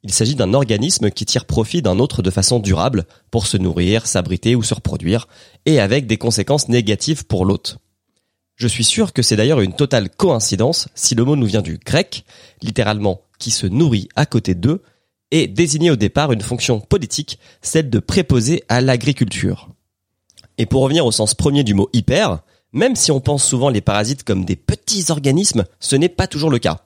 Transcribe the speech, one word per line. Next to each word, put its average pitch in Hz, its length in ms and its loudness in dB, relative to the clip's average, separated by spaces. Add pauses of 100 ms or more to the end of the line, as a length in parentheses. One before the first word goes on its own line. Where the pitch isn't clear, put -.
Il 98 100 -8
s'agit 113 220 0
d'un 104 180 0
organisme 117 580 0
qui - 140 -8
tire - 200 -4
profit 113 360 -2
d'un 98 180 0
autre 139 220 -2
de 92 100 0
façon 113 280 0
durable 98 460 0 (240)
pour 101 160 -2
se - 120 -2
nourrir, 92 500 0
s'abriter 92 480 0
ou 113 80 0
se - 100 -2
reproduire, - 540 -2 (380)
et 151 140 4
avec 113 280 0
des 107 100 0
conséquences 117 520 -2
négatives 117 560 0
pour 92 200 0
l'hôte. - 320 -2 (760)
Je 120 120 -2
suis 117 180 -2
sûr 214 280 0
que 131 80 0
c'est 113 140 2
d'ailleurs 123 260 4
une 92 140 0
totale 117 340 0
coïncidence 123 840 0
si - 180 -2
le 117 120 2
mot 147 100 2
nous 127 100 2
vient 101 160 0
du 80 160 -8
grec, - 480 -4 (360)
littéralement 104 600 -2 (160)
qui - 140 -6
se - 160 -2
nourrit 113 480 2
à 147 100 0
côté 95 300 -2
d'eux, 131 260 0 (480)
et 147 180 0
désignait 156 440 2
au 127 60 4
départ 131 340 0
une 110 100 0
fonction 117 380 -2
politique, - 580 -4 (240)
celle 160 280 -2
de 110 100 2
préposé 139 680 0
à 123 120 2
l'agriculture. 123 880 -2 (880)
Et 117 80 2
pour 135 160 2
revenir 139 240 2
au 113 60 4
sens 107 240 0
premier 143 280 2
du 104 120 2
mot 98 180 4
hyper, 120 460 0 (340)
même 233 220 0
si - 160 0
on 135 80 2
pense 143 240 0
souvent 127 260 2
les 107 120 0
parasites 107 420 -2
comme 113 200 -2
des - 120 -2
petits - 560 -4
organismes, 139 540 0 (140)
ce - 160 -2
n'est 170 140 2
pas 185 160 -2
toujours 156 240 -2
le 127 80 2
cas. 82 280 -2